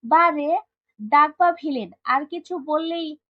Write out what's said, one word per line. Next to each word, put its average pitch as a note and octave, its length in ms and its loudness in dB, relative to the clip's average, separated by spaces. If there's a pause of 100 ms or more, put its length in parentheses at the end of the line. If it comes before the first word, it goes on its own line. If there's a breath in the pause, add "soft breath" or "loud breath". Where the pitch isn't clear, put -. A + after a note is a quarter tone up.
বা D#4 260 4
রে, D4 200 -4 (500)
ডাকবা D4+ 520 2
ভিলেন, C#4 360 -6 (160)
আর C4 220 0
কিছু F4 320 -10
বললেই D#4+ 500 -4 (200)